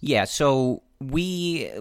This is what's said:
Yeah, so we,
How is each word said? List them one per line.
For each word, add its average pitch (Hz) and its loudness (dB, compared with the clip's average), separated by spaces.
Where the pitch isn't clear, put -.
Yeah, 113 2
so 131 2
we, 170 -2